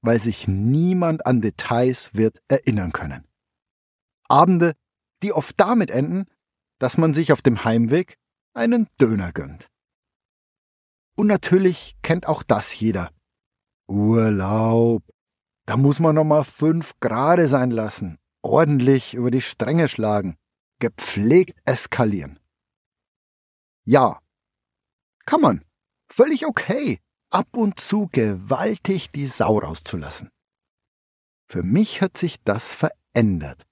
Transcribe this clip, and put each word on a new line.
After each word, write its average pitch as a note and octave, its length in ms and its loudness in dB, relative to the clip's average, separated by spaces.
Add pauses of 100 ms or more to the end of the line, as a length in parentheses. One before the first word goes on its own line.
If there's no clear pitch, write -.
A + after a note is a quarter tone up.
weil A#2 180 2
sich A2 280 -4
niemand D#3+ 760 0
an B2 160 2
Details A#2+ 720 -2
wird A2 340 0
erinnern G#2 440 0
können. C#2 360 -10 (1000)
Abende, E3+ 480 4 (480)
die G3+ 100 -4
oft - 260 -4
damit G#3 300 2
enden, E3 360 -2 (520)
dass B2+ 200 -2
man D#3+ 160 4
sich D#3 180 0
auf C3+ 100 2
dem A#2 220 2
Heimweg A#2 540 0 (360)
einen A#3 340 0 (120)
Döner G#2 320 2
gönnt. D2+ 400 -12 (1400)
Und G#3 120 0
natürlich F#3 760 0
kennt E3+ 260 -2
auch - 160 -2
das - 340 -2
jeder. F#2+ 340 -2 (760)
Urlaub, A2 1120 2 (640)
da A2+ 120 -4
muss C#3 220 2
man D#3+ 160 2
noch D#3 100 2
mal D3+ 180 2
fünf D#3+ 560 -2
gerade C#3+ 480 2
sein B2+ 240 2
lassen, G#2 480 -6 (240)
ordentlich C#3 720 2
über A#2+ 180 -2
die B2+ 100 0
Stränge D3 460 -2
schlagen, G#2 500 -4 (420)
gepflegt A#2+ 840 0
eskalieren. G2+ 720 -4 (1500)
Ja, A#2 340 2 (1040)
kann D#4+ 160 0
man. G#2 240 2 (420)
Völlig D4 380 2
okay, B3 540 -4 (300)
ab G#3 280 -2
und G#3 220 -2
zu G3+ 320 -2
gewaltig C3+ 1000 -2
die C#3+ 160 -8
Sau G#2+ 320 0
rauszulassen. - 720 -10 (1160)
Für F2+ 160 -6
mich D#3 380 0
hat F#3+ 160 -2
sich - 260 -6
das - 300 -4
verändert. F#2+ 1000 -2